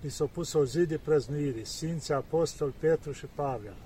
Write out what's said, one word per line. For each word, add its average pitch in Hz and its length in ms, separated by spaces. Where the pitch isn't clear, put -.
Li 143 100
s-a 151 140
pus 160 280
o 147 120
zi 151 200
de 156 120
prăznuire, 143 640
Sfinții 156 500
Apostoli 143 640
Petru 156 320
și 131 140
Pavel. 117 400